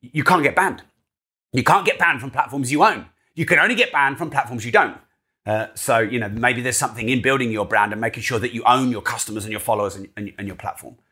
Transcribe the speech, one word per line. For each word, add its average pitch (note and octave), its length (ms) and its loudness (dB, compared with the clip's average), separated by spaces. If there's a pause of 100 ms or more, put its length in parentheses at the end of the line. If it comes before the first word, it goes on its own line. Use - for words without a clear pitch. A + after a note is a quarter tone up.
you C#3+ 220 -4
can't - 220 4
get C3 100 2
banned. F3+ 280 0 (680)
You B2+ 120 0
can't F#3 200 4
get G3 140 0
banned E3 220 0
from C3 100 -10
platforms C3+ 400 -4
you D3 140 4
own. D3 220 2 (280)
You D#3+ 120 -2
can F3 120 4
only G3+ 160 4
get A3 160 2
banned C#3 280 0
from D#3+ 120 -8
platforms B2 340 -4
you A#2+ 60 -8
don't. D#3 280 2 (460)
Uh, G#2+ 300 -2
so, A#2+ 240 2
you A2+ 220 0
know, G#2+ 80 -4
maybe A#2 320 0
there's B2 160 -2
something A#2 320 -4
in B2+ 140 0
building C3 280 2
your G#2 160 -2
brand G#2 240 2
and G#2+ 100 -8
making A2+ 220 -6
sure A#2+ 160 -2
that A#2+ 140 -4
you A2+ 120 -8
own B2+ 280 4
your G#2 100 -6
customers G#2+ 420 -6
and G#2+ 60 -10
your G#2 100 -6
followers G#2 360 -2
and, G2 200 -16
and, G#2 220 -10
and G2 80 -10
your F#2 100 -10
platform. - 400 -14 (160)